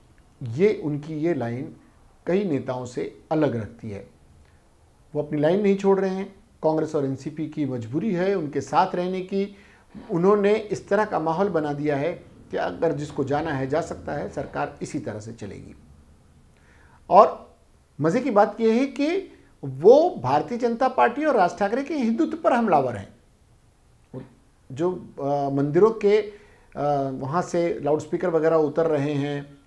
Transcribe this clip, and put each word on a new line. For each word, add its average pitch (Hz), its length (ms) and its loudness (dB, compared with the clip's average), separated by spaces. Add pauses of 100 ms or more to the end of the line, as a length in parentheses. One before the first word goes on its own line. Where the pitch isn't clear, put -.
(440)
ये, 143 400 2
उनकी 147 300 -6
ये 160 200 0
लाइन 123 420 -6 (500)
कई 196 180 0
नेताओं 127 420 -4
से - 360 -10 (100)
अलग 151 240 2
रखती 110 360 -10
है। - 180 -12 (1080)
वो 147 80 -2
अपनी 147 180 -4
लाइन 175 200 4
नहीं 196 160 4
छोड़ 196 220 4
रहे 190 100 0
हैं। 190 260 -6 (280)
कांग्रेस 156 320 0
और 139 100 0
एनसीपी 147 420 -6
की 151 180 -4
मजबूरी 127 480 -4
है 185 220 0
उनके 143 260 -4
साथ 175 340 2
रहने 185 260 -4
की। 196 340 -4 (560)
उन्होंने 202 440 4
इस - 340 -6
तरह 208 160 2
का 175 140 -2
माहौल 160 300 0
बना 151 240 -2
दिया 147 220 -2
है 147 180 -2 (380)
कि - 60 -6
अगर - 340 -2
जिसको 143 320 -6
जाना 147 280 -2
है 135 160 -4
जा 151 140 0
सकता 170 320 -10
है, 151 160 -6
सरकार 143 520 -8
इसी 156 180 -8
तरह 110 200 -8
से 113 140 -14
चलेगी। 98 420 -16 (1300)
और - 460 6 (460)
मज़े 170 200 2
की 262 100 -2
बात 214 300 2
यह 220 120 4
है 254 120 2
कि 311 460 -4 (320)
वो 196 600 6
भारतीय 147 340 0
जनता 233 300 0
पार्टी 254 380 2
और 294 100 2
राज 185 220 2
ठाकरे 214 260 -2
के 330 100 -8
हिंदुत्व 233 440 0
पर 311 160 2
हमलावर 151 440 2
हैं। 98 160 -14 (1600)
जो, 175 380 -4 (100)
अ, 139 300 -2
मंदिरों 147 420 4
के, 208 300 2
अ, 143 880 -4
वहाँ 135 320 -4
से 170 380 -2
लाउडस्पीकर 151 500 -2
वगैरह 160 260 2
उतर 156 300 2
रहे 151 280 0
हैं, 143 540 -6